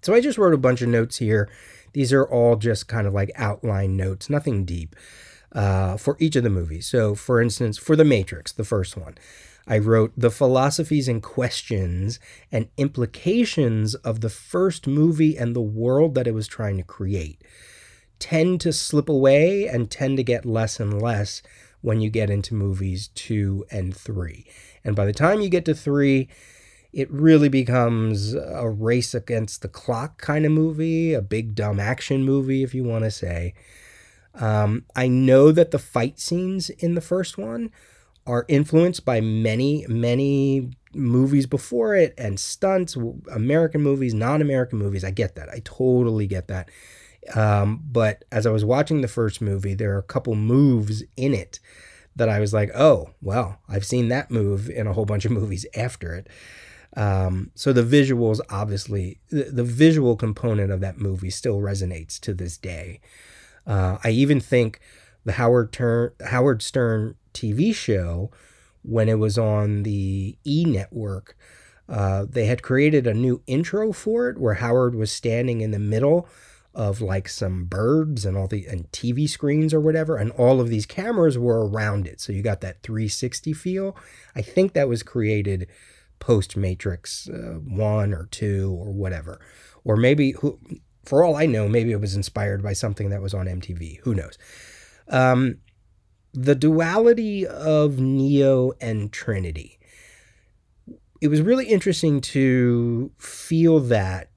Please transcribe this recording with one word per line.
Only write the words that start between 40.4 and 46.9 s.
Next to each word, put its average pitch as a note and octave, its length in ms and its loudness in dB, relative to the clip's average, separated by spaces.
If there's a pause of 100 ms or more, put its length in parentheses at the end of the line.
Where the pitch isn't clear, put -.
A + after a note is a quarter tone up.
movies C3+ 520 2
before C#3+ 480 -2
it F3 240 4
and G2+ 220 -6
stunts, F#3+ 540 -2
w-, A#2 260 -6 (120)
American D#3 500 2
movies, C3+ 320 0
non-American B2+ 640 0
movies. G2 260 -2
I F#2+ 60 -4
get G2 260 -2
that. D2 120 -14
I A#2 160 -12
totally A#2+ 640 2
get F#2+ 220 -6
that. F2+ 220 -8 (640)